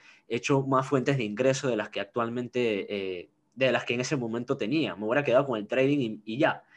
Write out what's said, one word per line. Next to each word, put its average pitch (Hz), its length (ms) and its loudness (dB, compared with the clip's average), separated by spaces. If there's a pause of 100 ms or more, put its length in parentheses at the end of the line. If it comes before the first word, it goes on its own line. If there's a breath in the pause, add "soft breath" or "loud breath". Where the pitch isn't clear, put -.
(280 soft breath)
hecho 135 340 0
más 135 240 2
fuentes 139 300 2
de 127 80 0
ingreso 127 440 0
de 117 80 2
las 104 120 -2
que 98 120 -6
actualmente, 117 960 -2
eh, 95 360 -6 (240)
de 127 180 2
las 120 120 0
que 120 100 -4
en 120 60 -2
ese 135 160 -2
momento 120 420 -4
tenía. 117 360 -2
Me 101 120 -6
hubiera 135 180 2
quedado 135 220 4
con 120 120 -2
el 104 80 -6
trading 135 320 2
y, 110 360 -4
y 123 40 -4
ya. 143 240 0 (140 loud breath)